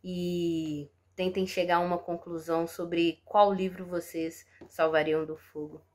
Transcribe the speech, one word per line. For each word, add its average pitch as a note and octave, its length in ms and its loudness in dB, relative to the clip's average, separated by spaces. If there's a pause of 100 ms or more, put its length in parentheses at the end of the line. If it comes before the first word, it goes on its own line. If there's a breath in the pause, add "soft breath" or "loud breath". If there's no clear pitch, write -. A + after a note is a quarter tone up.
e E3+ 840 -2 (260)
tentem F#3 320 0
chegar F3+ 300 2
a - 20 6
uma F3 180 2
conclusão E3+ 720 -2
sobre E3+ 580 -2
qual G#3 280 6
livro F#3 320 -4
vocês E3+ 600 -6 (220 loud breath)
salvariam D#3 580 2
do D#3 120 -10
fogo. D3+ 580 -12